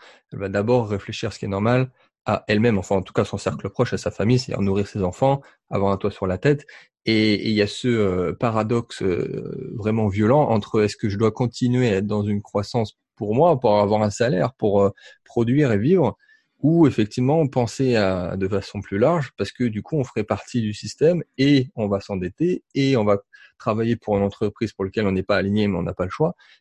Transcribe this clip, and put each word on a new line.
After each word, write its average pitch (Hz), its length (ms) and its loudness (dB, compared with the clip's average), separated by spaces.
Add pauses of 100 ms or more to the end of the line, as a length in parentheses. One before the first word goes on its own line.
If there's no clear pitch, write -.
(320)
elle - 60 -14
va 98 120 -6
d'abord 110 380 2
réfléchir, 107 460 -6
ce - 60 -20
qui - 60 -8
est - 20 -6
normal, 117 440 0 (340)
à 104 220 0
elle-même, 107 300 2
enfin 95 200 0
en 92 40 0
tout - 120 -12
cas 107 120 2
son 101 140 -8
cercle - 320 -4
proche, - 220 0
à 104 40 -4
sa - 140 -4
famille, 117 260 2
c'est-à-dire - 240 -4
nourrir 98 260 0
ses 107 140 -6
enfants, 135 400 0 (300)
avoir 98 200 0
un 98 60 0
toit 98 140 -2
sur - 160 -6
la 92 100 -2
tête, 143 300 0 (380)
et, 107 280 2
et 101 160 -2
il 110 60 0
y 104 80 4
a 104 40 2
ce, - 200 -6
euh, 95 460 0
paradoxe, 113 680 -2
euh, - 720 -4
vraiment 107 340 -2
violent 107 400 2
entre 110 360 0
est-ce 104 120 0
que 110 140 -4
je 98 80 -4
dois 110 140 2
continuer 123 580 0
à 98 60 2
être 98 100 0
dans 104 160 -2
une 104 220 -2
croissance 107 560 -4 (160)
pour 104 180 -4
moi, 147 260 4
pour 104 200 4
avoir 104 240 2
un 104 80 0
salaire, 120 420 0
pour, 101 300 2
euh, 98 80 2 (340)
produire 120 460 0
et 104 80 2
vivre, 143 360 2 (440)
ou 165 260 4
effectivement 131 640 0
penser 127 480 0
à, 92 420 0
de 95 100 -2
façon 98 340 -4
plus 98 180 -6
large, 147 360 2
parce 101 160 -6
que - 120 -4
du 107 180 -2
coup 160 160 -6
on 139 60 0
ferait 113 200 -6
partie 110 380 -4
du 107 140 -4
système, 156 480 0 (160)
et 135 340 4
on 107 140 -2
va 98 140 -2
s'endetter, 101 640 -4 (120)
et 135 220 2
on 110 60 2
va 104 140 2 (400)
travailler 113 380 -2
pour 104 200 -2
une 101 80 2
entreprise 101 500 -4
pour 98 120 -4
laquelle 104 220 -2
on 95 40 0
n'est 92 120 0
pas 98 140 0
aligné, 101 300 0
mais 98 120 0
on - 20 -4
n'a 87 140 -6
pas 90 100 -4
le 92 60 -8
choix, 160 240 -2 (260)